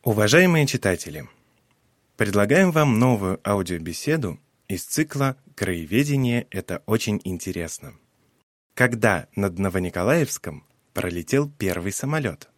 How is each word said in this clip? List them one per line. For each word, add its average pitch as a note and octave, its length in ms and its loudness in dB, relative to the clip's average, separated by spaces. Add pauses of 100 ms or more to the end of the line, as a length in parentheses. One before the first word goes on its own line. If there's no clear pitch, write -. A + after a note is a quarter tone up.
Уважаемые C#3 640 4
читатели, E2+ 600 -4 (880)
предлагаем G#2+ 540 4
вам D3 280 4
новую G2+ 480 2
аудиобеседу F#2 880 -4 (300)
из F#3+ 160 -6
цикла C#3 540 -2 (180)
«Краеведение — A#2+ 960 0
это F2+ 360 -6
очень G#2+ 360 0
интересно». E2+ 720 -8 (800)
Когда A#2 640 2
над F#2+ 220 -2
Новониколаевском F#2 1080 -2 (260)
пролетел F2+ 560 -2
первый F#2 440 -4
самолёт? C3+ 640 -6